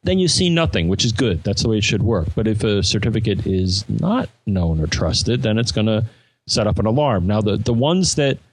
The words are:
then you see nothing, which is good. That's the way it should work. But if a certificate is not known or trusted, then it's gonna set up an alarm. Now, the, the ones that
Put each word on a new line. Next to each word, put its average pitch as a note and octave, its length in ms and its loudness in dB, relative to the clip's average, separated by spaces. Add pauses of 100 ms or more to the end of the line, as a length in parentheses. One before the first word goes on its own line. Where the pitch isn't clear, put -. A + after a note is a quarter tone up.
then F#3 140 0
you F3+ 120 2
see F3+ 200 2
nothing, D#3+ 380 0
which F#2+ 160 0
is A2+ 80 0
good. G#2+ 320 0
That's G2 200 -2
the A#2 60 0
way G#2+ 100 2
it G#2 40 0
should G2+ 200 0
work. G2 300 0
But A2 140 0
if G#2+ 160 0
a G2+ 180 2
certificate G#2+ 640 0
is F#2 440 0
not - 400 -2 (180)
known E2+ 320 0
or D#2 80 0
trusted, - 560 0
then A2 140 2
it's A#2 160 -2
gonna A2 320 0 (420)
set A2 180 0
up G2+ 140 0
an G2+ 60 0
alarm. A2+ 420 2
Now, G#2 140 0
the, G#2 160 0
the A#2 160 -2
ones D#3 420 0
that C3+ 220 0 (160)